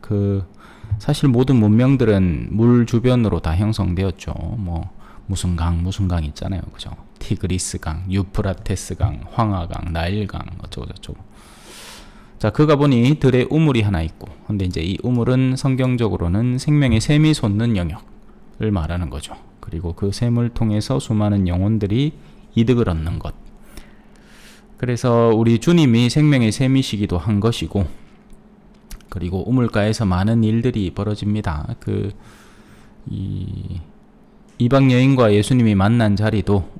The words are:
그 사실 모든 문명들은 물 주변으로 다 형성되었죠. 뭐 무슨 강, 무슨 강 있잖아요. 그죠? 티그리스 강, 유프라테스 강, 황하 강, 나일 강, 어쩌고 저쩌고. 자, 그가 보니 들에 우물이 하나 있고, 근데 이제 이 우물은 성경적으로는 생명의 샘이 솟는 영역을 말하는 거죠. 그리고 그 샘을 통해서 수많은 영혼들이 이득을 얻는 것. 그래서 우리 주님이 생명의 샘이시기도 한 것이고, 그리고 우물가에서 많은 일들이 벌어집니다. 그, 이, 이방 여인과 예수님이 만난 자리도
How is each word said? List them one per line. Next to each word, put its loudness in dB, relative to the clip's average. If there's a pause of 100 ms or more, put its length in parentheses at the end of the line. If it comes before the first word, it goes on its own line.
그 -2 (540)
사실 0
모든 4
문명들은 4
물 4
주변으로 2
다 -2
형성되었죠. -2
뭐 -6 (360)
무슨 -2
강, -2
무슨 -2
강 -2
있잖아요. -8 (140)
그죠? -14 (280)
티그리스 -4
강, -8
유프라테스 -4
강, -4
황하 -2
강, -8
나일 -4
강, -10 (160)
어쩌고 -12
저쩌고. -16 (1200)
자, 0
그가 4
보니 4
들에 4
우물이 2
하나 0
있고, -10 (180)
근데 -2
이제 -4
이 -4
우물은 2
성경적으로는 0
생명의 2
샘이 4
솟는 0
영역을 -8
말하는 -2
거죠. -12 (260)
그리고 -8
그 -4
샘을 -2
통해서 -2
수많은 0
영혼들이 0 (420)
이득을 2
얻는 -4
것. -10 (1400)
그래서 2
우리 4
주님이 4
생명의 2
샘이시기도 0
한 0
것이고, -2 (1200)
그리고 -6
우물가에서 0
많은 2
일들이 0
벌어집니다. -4
그, -4 (960)
이, -10 (800)
이방 4
여인과 4
예수님이 4
만난 4
자리도 0